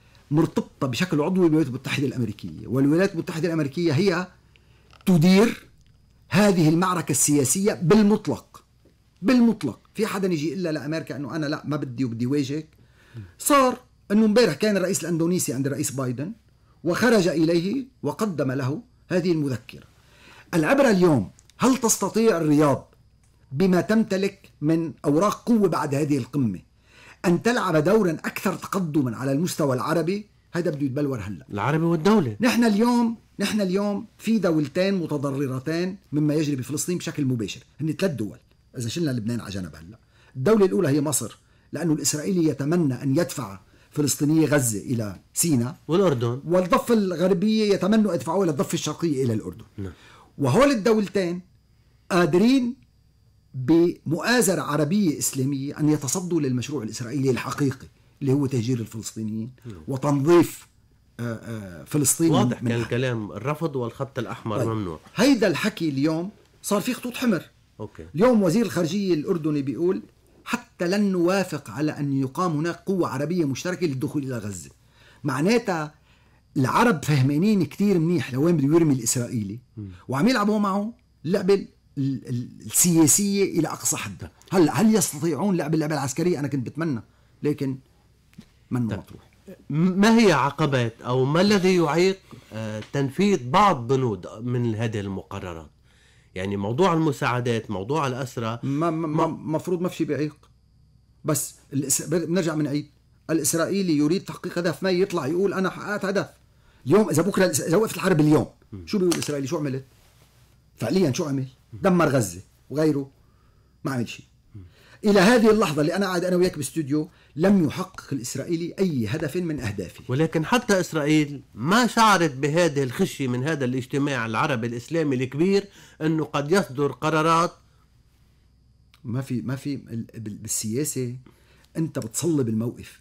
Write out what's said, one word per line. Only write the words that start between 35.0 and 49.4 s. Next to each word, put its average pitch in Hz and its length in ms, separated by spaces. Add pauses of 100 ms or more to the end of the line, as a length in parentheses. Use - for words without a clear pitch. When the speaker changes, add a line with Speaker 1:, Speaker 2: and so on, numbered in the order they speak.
Speaker 1:
مما 147 220
يجري 147 220
بفلسطين 147 420
بشكل 160 260
مباشر، 120 360 (200)
هن 156 120
ثلاث 185 200
دول 110 260 (400)
إذا 117 100
شلنا 160 220
لبنان 117 300
على - 100
جنب 87 260
هلأ. 85 220 (380)
الدولة 196 300
الأولى 190 220
هي 143 120
مصر، 135 380 (340)
لأنه 156 200
الإسرائيلي 156 520
يتمنى 147 580
أن 135 140
يدفع 113 440 (300)
فلسطيني 151 540
غزة 123 340
إلى 104 420 (140)
سيناء. 135 420 (120)
Speaker 2:
والأردن. 139 560
Speaker 1:
والضفة 180 500
الغربية 196 800
يتمنوا 202 400
يدفعوها 175 300
إلى 170 60
الضفة 143 240
الشرقية 151 500
إلى 117 80
الأردن. 92 320 (140)